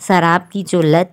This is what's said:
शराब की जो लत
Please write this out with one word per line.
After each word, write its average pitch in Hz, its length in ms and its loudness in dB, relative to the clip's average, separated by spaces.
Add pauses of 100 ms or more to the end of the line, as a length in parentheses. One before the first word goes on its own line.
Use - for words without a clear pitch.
शराब 175 340 0 (120)
की 202 100 -6
जो 175 180 -2
लत 165 320 2